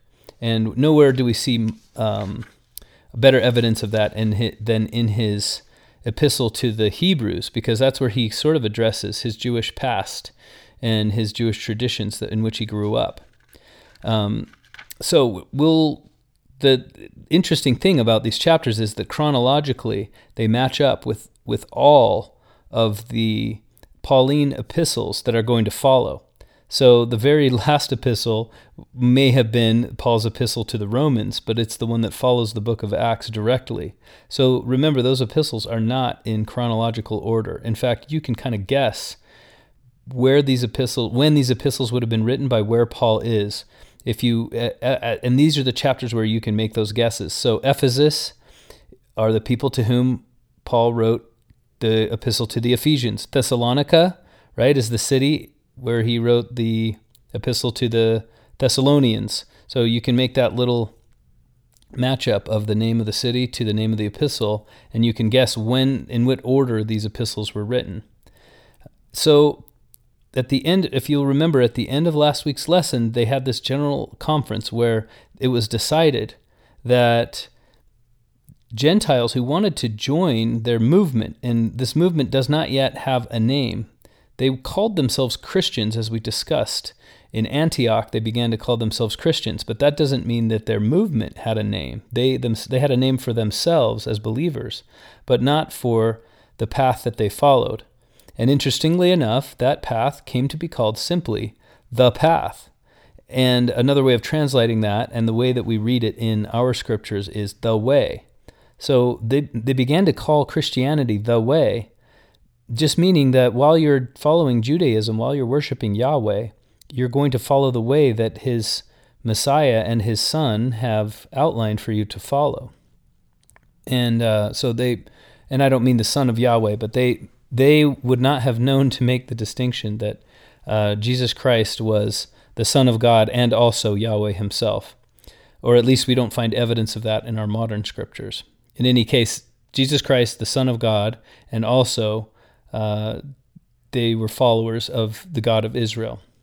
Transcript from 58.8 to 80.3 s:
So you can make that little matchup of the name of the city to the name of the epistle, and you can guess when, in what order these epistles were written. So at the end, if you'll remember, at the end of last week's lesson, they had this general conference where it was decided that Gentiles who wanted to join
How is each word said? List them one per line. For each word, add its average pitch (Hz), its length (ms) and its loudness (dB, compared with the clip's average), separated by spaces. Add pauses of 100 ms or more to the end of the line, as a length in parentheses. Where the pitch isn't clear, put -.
So 127 160 -2
you 117 180 2
can 123 140 -2
make 127 200 0
that 120 200 2
little 120 420 -2 (960)
matchup 127 560 -2
of 107 200 -2
the 107 80 0
name 113 240 0
of 110 60 -2
the 107 60 -4
city 123 360 -2
to - 160 -6
the 107 100 -2
name 110 160 0
of 110 80 -2
the 107 80 -2
epistle, 107 640 -4 (260)
and 113 100 2
you 117 80 2
can 113 180 0
guess 127 260 2
when, 123 520 0
in 120 180 0
what 131 180 2
order 123 400 0
these 107 200 -4
epistles 107 520 -6
were 104 80 -4
written. 107 400 -6 (1080)
So 147 520 4 (680)
at 127 160 -2
the 131 160 0
end, 175 260 2
if 131 160 -4
you'll 143 160 2
remember, 139 380 2
at 120 140 2
the 117 120 -4
end 151 180 -2
of 165 80 0
last 147 300 2
week's - 240 -6
lesson, 131 440 0
they 120 120 0
had 131 220 -2
this 127 120 -4
general 139 600 -4
conference 147 520 -4
where 113 380 0 (300)
it 127 100 0
was 120 180 0
decided 143 680 0 (500)
that 120 640 2 (1300)
Gentiles 131 580 2
who 127 100 -2
wanted 160 340 0
to 127 120 -4
join 117 760 0